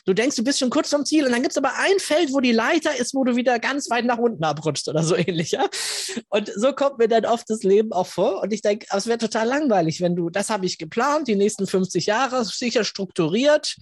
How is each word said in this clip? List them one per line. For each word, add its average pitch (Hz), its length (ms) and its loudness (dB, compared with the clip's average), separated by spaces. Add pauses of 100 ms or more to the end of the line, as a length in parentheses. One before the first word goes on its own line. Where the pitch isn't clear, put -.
Du 190 80 2
denkst, 226 220 0
du 240 80 -2
bist 277 140 0
schon 254 140 0
kurz 311 180 0
vorm 294 160 0
Ziel 302 200 2
und 254 60 2
dann 240 120 0
gibt's 320 140 -2
aber 277 200 -2
ein 359 220 2
Feld, 302 340 0
wo 277 60 2
die 247 120 2
Leiter 285 440 2
ist, 240 180 -4
wo 269 100 0
du 247 120 2
wieder 247 240 2
ganz 269 320 -4
weit 233 140 0
nach 240 120 0
unten 233 260 0
abrutscht 151 440 -2
oder 156 160 0
so 160 120 2
<laughs> 170 120 0
ähnlich, 175 240 -2
ja? - 160 0 (600)
Und 208 260 -2
so 254 180 2
kommt 277 240 0
mir 226 100 4
dann 220 180 4
oft 226 220 0
das 220 140 -4
Leben 208 320 4
auch 180 140 0
vor 247 340 0
und 196 100 -4
ich 214 120 -4
denk, 214 260 0
es 196 160 -2
wär 233 140 0
total 226 280 -2
langweilig, 220 540 2
wenn 180 140 0
du, 170 160 -2
das 196 180 -4
hab 214 140 -2
ich 180 160 -4
geplant, 262 480 0
die 220 80 2
nächsten 196 320 0
fünfzig 185 400 0
Jahre, 240 360 0
sicher 226 400 -2
strukturiert, 202 1000 0